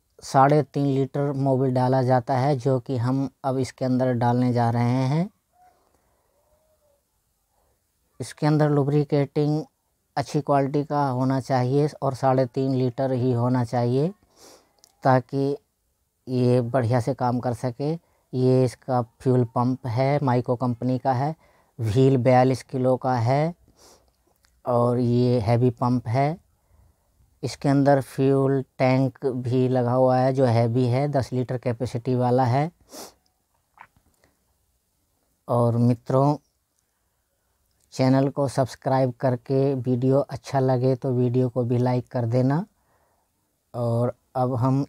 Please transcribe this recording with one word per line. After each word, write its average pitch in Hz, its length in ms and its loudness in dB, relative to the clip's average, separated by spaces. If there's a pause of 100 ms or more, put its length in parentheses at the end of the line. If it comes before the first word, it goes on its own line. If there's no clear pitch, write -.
(240)
साढ़े 143 400 4
तीन 143 220 -4
लीटर 139 460 -2
मोबिल 135 420 0
डाला 127 300 2
जाता 127 340 0
है, 139 200 0
जो 131 220 0
कि 131 180 -6
हम 131 320 -2 (140)
अब 131 140 -4
इसके 131 280 -6
अंदर 127 280 0
डालने 123 400 0
जा 117 160 2
रहे 120 360 0
हैं। 156 240 -2 (3000)
इसके - 280 -6
अंदर 151 220 2
लुब्रिकेटिंग 147 920 0 (540)
अच्छी 147 240 -4
क्वालिटी 139 420 0
का 143 260 -2
होना 131 300 -2
चाहिए 131 500 0 (120)
और 135 120 -4
साढ़े 131 320 0
तीन 135 300 -4
लीटर 127 360 -2
ही 127 200 0
होना 123 320 0
चाहिए, 127 500 -2 (880)
ताकि 139 540 0 (720)
ये 123 340 2
बढ़िया 120 380 0
से 131 140 -2
काम 123 260 -2
कर 120 140 -4
सके। 139 400 -6 (400)
ये 127 320 2
इसका 123 360 -4
फ्यूल 127 420 0
पंप 123 440 -2
है, 135 360 0
माइको 127 320 0
कंपनी 123 420 -4
का 135 160 -2
है, 143 220 -4 (440)
व्हील 131 380 2
बयालीस 127 460 2
किलो 127 340 -2
का 127 180 -2
है 139 400 -2 (1120)
और 120 340 2
ये 123 400 2
हैवी 120 300 2
पंप 123 380 -2
है। 139 300 -2 (1080)
इसके 143 260 -4
अंदर 139 320 4
फ्यूल 135 640 0 (140)
टैंक 131 480 0
भी 127 420 -2
लगा 123 240 0
हुआ 127 260 4
है, 131 160 2
जो 131 120 2
हैवी 120 400 2
है, 127 220 0
दस 139 260 -4
लीटर 127 240 -4
कैपेसिटी 127 580 -4
वाला 123 300 2
है। 139 260 0 (2750)
और 120 300 0
मित्रों, 131 600 2 (1500)
चैनल 135 380 2
को 139 180 -2
सब्सक्राइब 131 720 -2
करके, 139 540 0
वीडियो 127 460 0
अच्छा - 400 -6
लगे 131 360 2
तो 131 160 -6
वीडियो 123 380 0
को 123 140 -2
भी 120 140 0
लाइक 123 300 -2
कर 120 180 -4
देना। 127 400 0 (1080)
और 120 420 -2 (200)
अब 127 200 0
हम 131 340 0